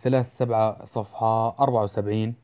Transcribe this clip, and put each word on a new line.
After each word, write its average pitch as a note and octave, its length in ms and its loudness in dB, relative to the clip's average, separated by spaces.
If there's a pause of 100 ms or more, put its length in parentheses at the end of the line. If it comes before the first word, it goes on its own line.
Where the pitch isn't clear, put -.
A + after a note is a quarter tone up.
ثلاث B2+ 360 0
سبعة A2 460 0
صفحة A2+ 720 -2
أربعة B2 240 2
وسبعين G#2+ 600 -2